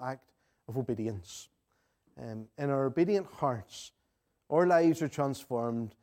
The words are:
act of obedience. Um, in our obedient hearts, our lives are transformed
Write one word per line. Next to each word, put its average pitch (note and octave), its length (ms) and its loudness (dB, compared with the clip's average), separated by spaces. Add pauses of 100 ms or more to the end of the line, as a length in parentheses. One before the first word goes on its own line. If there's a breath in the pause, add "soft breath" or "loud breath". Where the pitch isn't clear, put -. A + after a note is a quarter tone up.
act C3 300 -10 (340)
of A#2 100 -8
obedience. A2 720 -4 (720)
Um, A2 400 -10
in C#3+ 120 -2
our C#3 140 2
obedient F3 440 2
hearts, - 640 -6 (560)
our E3 160 6
lives E3 360 6
are D#3 60 2
transformed A#2 960 -2